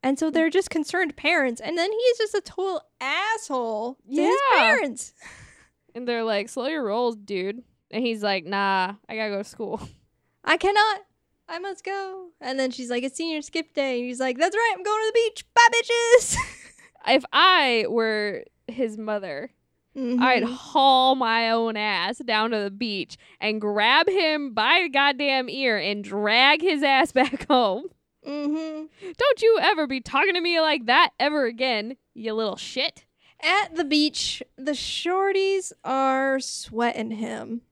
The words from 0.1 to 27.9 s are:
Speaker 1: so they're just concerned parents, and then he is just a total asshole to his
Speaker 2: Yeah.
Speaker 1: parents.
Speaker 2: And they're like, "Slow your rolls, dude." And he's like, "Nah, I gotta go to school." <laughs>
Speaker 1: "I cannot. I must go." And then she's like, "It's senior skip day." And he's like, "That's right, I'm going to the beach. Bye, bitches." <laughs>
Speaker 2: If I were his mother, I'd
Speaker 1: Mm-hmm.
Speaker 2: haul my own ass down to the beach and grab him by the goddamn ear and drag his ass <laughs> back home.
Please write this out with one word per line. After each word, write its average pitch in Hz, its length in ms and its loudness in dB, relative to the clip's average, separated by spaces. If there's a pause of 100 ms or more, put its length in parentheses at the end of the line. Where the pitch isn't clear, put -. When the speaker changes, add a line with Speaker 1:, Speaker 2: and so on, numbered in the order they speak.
Speaker 1:
so 320 100 0
they're 330 200 2
just 359 200 0
concerned 339 480 -2
parents, 269 440 0
and 302 160 -6
then 359 140 0
he 427 60 -4
is 480 200 2
just 427 180 -2
a 403 60 0
total 370 400 -6 (200)
asshole 262 920 -4 (200)
to 320 60 2
his 494 160 4 (140)
Speaker 2:
Yeah. 403 60 4
Speaker 1:
parents. 302 560 0 (840)
Speaker 2:
And 247 120 -10
they're 233 160 -2
like, 220 260 -2
"Slow 254 180 -6
your 311 160 -4
rolls, 233 320 -2
dude." 202 480 -6 (280)
And 233 120 -4
he's 226 200 -2
like, 190 220 -2
"Nah, 196 500 0 (120)
I - 80 -10
gotta 220 140 -4
go 202 80 -4
to 202 60 -6
school." - 360 -8 (340)
<laughs> - 300 -20
Speaker 1:
"I 330 140 4
cannot. 415 480 2 (420)
I 339 120 -8
must 381 260 -10
go." 381 440 -8 (120)
And 269 180 -6
then 262 120 0
she's 254 180 -10
like, 240 140 -2
"It's 262 120 -6
senior 320 280 -6
skip - 320 -8
day." 262 240 -2
And 247 80 -4
he's 247 120 -8
like, 254 200 -2
"That's 339 160 2
right, 453 200 2
I'm 370 80 -14
going 427 180 0
to 440 120 0
the - 0 - (160)
beach. - 240 -12
Bye, 466 200 8
bitches." 466 680 4
<laughs> 1047 40 -4 (600)
Speaker 2:
If 269 260 4
I 285 580 4
were 214 560 -2 (220)
his 226 300 -4
mother, 208 540 -8 (440)
I'd 247 480 2
Speaker 1:
Mm-hmm. 233 100 -4
Speaker 2:
haul 269 640 4
my 226 360 0
own 226 260 0
ass 208 420 -2
down 226 320 0
to 220 80 0
the 202 120 -4
beach 202 460 -6 (220)
and 214 220 -4
grab 220 480 4
him 311 440 0
by 240 300 2
the 330 60 -4
goddamn 269 600 0
ear 247 280 0
and 202 260 -4
drag 220 580 2
his 320 200 0
ass 277 300 2
<laughs> - 20 -20
back 269 340 0
home. 247 420 2 (360)